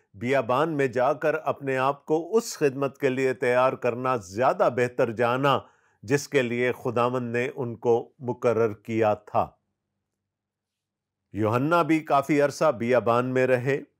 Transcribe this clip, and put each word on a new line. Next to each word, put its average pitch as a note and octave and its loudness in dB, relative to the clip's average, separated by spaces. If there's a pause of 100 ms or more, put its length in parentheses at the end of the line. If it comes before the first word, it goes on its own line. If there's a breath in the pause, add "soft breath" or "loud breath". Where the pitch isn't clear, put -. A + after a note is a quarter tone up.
(160 soft breath)
बियाबान B2+ 0
में C#3 -2
जाकर C#3+ 0
अपने C3+ -6
आप C3+ -2
को D#3 0
उस F#3+ -4
खिदमत C#3 -2
के C3+ 2
लिए C3 0
तैयार B2+ 2
करना B2+ -2
ज्यादा B2+ 0
बेहतर B2 0
जाना, A#2+ 0 (360 soft breath)
जिसके C#3 0
लिए A#2+ 0
खुदावंद A#2+ -2
ने B2 -2
उनको A#2+ -2
मुकर्रर A#2 0
किया G#2+ 0
था। - -4 (1700)
यूहन्ना B2 2
भी D#3 0
काफी D3 0
अरसा C#3+ 2
बियाबान A#2 2
में B2+ 0
रहे। B2+ 0 (220)